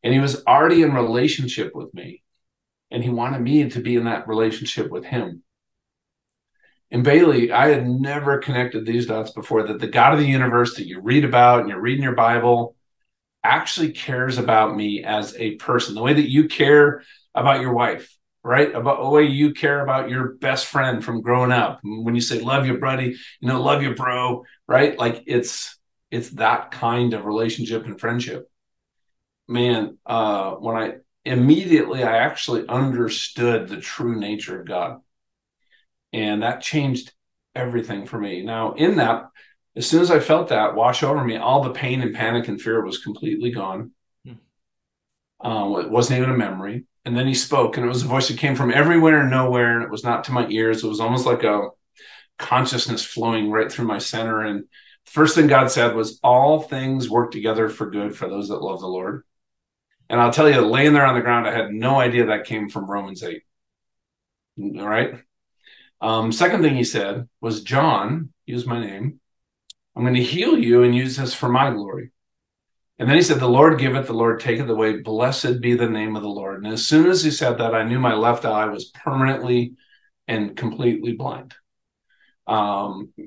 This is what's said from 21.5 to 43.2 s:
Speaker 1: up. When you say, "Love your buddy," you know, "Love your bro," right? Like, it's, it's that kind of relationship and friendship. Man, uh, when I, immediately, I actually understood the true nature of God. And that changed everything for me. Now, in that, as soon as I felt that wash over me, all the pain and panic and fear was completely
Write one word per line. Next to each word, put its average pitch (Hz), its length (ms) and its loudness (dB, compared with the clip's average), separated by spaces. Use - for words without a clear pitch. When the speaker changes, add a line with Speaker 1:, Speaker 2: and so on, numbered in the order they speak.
Speaker 1:
up. 117 300 0
When 110 320 -4
you 120 60 0
say, 117 200 -4
"Love 131 260 -2
your 131 120 -2
buddy," 131 380 -4
you 123 80 -4
know, 127 120 -2
"Love 139 220 2
your 135 120 -4
bro," 123 500 -4
right? 143 320 2
Like, 117 280 -4
it's, - 500 -4
it's 120 200 -8
that 113 400 -2
kind 120 420 -2
of 101 140 -8
relationship 110 580 -4
and 101 160 -14
friendship. 117 500 -6
Man, 120 600 -2
uh, 104 460 -2
when 110 240 -6
I, 113 180 -6
immediately, 139 800 2
I 113 160 0
actually 120 480 -2
understood 120 1000 -2
the 101 120 -12
true 117 380 -6
nature 104 420 -8
of 87 60 -18
God. 87 340 -6
And 107 300 -4
that 117 200 -4
changed 139 500 -4
everything 117 520 -6
for 117 120 -12
me. 95 240 -8
Now, 113 300 -6
in 180 240 2
that, 117 320 0
as 120 100 -6
soon 165 140 4
as 175 100 4
I 156 100 6
felt 156 280 2
that 107 260 0
wash 123 280 2
over 143 200 0
me, 113 140 -2
all 131 260 2
the 131 80 -4
pain 131 300 -4
and 113 140 -4
panic 117 340 -2
and 101 120 -8
fear 110 220 -2
was 92 220 -8
completely 107 460 -6